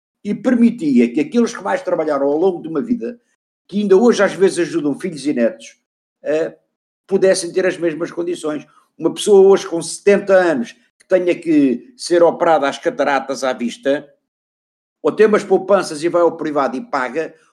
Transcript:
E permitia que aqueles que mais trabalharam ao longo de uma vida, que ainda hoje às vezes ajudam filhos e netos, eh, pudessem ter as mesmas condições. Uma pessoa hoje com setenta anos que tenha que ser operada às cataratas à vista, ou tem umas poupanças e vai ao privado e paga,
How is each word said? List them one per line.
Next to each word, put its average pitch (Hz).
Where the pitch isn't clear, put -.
E 208
permitia 160
que 151
aqueles 220
que 175
mais 196
trabalharam 156
ao 143
longo 170
de 160
uma 151
vida, 117
que 202
ainda 190
hoje 208
às 185
vezes 175
ajudam 147
filhos 151
e 147
netos, -
eh, 151
pudessem 185
ter 185
as 156
mesmas 160
condições. 165
Uma 156
pessoa 202
hoje 196
com 165
setenta 196
anos 165
que -
tenha 180
que 143
ser 170
operada 156
às 135
cataratas 139
à 127
vista, 135
ou 156
tem 208
umas 208
poupanças 185
e 170
vai 170
ao 165
privado 143
e 123
paga, 139